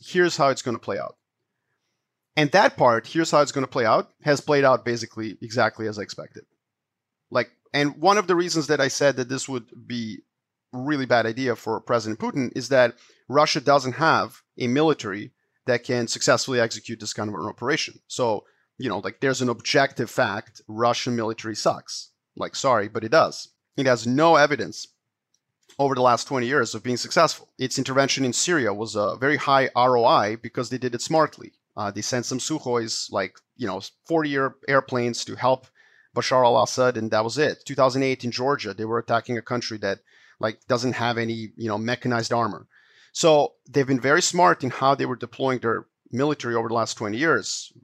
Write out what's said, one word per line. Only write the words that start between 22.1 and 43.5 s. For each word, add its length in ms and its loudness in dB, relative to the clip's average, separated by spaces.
Like, 200 -8
sorry, 320 0
but 160 -8
it 80 -6
does. 380 2
It 80 0
has 220 2
no 280 6
evidence 520 0
over 160 2
the 80 0
last 260 4
twenty 200 -2
years 260 0
of 100 -10
being 140 -2
successful. 520 0
Its 180 -4
intervention 480 2
in 80 0
Syria 400 2
was 220 -6
a 200 0
very 220 2
high 380 4
R 220 6
O 80 4
I 300 4
because 340 -8
they 100 -4
did 160 -4
it 60 -6
smartly. 520 0
Uh, 140 -4
they 120 -8
sent 240 -4
some 140 -6
Sukhois, 720 -4
like, 260 -4
you 80 -6
know, 160 -6
forty-year 500 0
airplanes 580 0
to 100 -12
help 300 0
Bashar 300 2
al-Assad, 520 2
and 140 -4
that 120 2
was 140 -6
it. 280 -2
Two 100 -12
thousand 280 2
eight 200 -2
in 80 -6
Georgia, 420 -4
they 120 -8
were 140 -4
attacking 380 -4
a 40 -8
country 380 -6
that, 200 -4
like, 280 -4
doesn't 260 0
have 240 -2
any, 380 -6
you 120 -6
know, 120 -2
mechanized 520 -4
armor. 360 -2
So 420 4